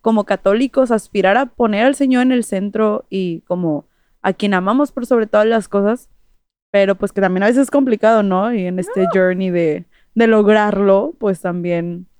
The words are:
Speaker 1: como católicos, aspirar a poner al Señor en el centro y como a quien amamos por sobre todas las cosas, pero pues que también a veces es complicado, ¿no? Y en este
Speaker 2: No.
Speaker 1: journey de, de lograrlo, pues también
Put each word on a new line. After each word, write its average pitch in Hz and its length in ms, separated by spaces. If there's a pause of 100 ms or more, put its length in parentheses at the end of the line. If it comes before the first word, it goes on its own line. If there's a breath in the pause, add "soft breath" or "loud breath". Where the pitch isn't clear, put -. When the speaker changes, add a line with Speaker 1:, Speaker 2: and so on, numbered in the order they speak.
Speaker 1:
como 220 240
católicos, 233 640
aspirar 202 460
a 269 80
poner 220 400
al 277 100
Señor 254 280
en 254 100
el 240 100
centro 208 680
y 180 320
como 170 440 (380)
a 190 100
quien 208 200
amamos 214 380
por 240 140
sobre 226 220
todas 214 180
las 226 240
cosas, 202 400 (640)
pero 196 240
pues 202 180
que 196 80
también 185 220
a 208 40
veces 254 160
es - 80
complicado, 226 520
¿no? 196 300
Y 190 120
en 180 140
este 196 240
Speaker 2:
No. 679 100
Speaker 1:
journey 185 380
de, 170 340 (300)
de 226 120
lograrlo, 208 920
pues 196 220
también 175 640 (120)